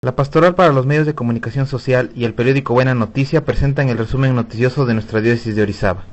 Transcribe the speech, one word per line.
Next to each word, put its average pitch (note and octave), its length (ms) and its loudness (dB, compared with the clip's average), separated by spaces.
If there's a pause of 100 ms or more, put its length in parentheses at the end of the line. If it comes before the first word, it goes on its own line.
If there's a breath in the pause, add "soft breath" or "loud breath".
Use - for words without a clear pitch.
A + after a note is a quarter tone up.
La B2 140 -4
Pastoral D#3+ 400 2
para F3 160 4
los C3 140 2
Medios D3+ 200 2
de D3+ 100 -2
Comunicación A#2+ 500 -2
Social B2+ 500 -2
y A#2 100 -4
el A2 80 -4
periódico C3+ 400 0
Buena B2+ 200 2
Noticia C3+ 500 0
presentan C#3 460 0
el A2+ 80 -2
resumen C3 380 0
noticioso B2 500 0
de A#2 80 0
nuestra A2 280 -2
diócesis A2+ 340 0
de G#2+ 80 2
Orizaba. G2 480 -2